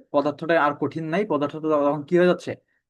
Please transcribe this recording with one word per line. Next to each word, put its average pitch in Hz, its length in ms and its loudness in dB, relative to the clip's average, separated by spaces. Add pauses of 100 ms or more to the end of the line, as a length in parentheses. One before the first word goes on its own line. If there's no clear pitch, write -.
(100)
পদার্থটা 147 540 0
আর 147 160 2
কঠিন 156 240 -4
নাই, 175 220 -2
পদার্থটা 151 420 -4
তখন 147 340 2
কি 175 160 0
হয়ে 180 80 6
যাচ্ছে, 170 300 -2 (340)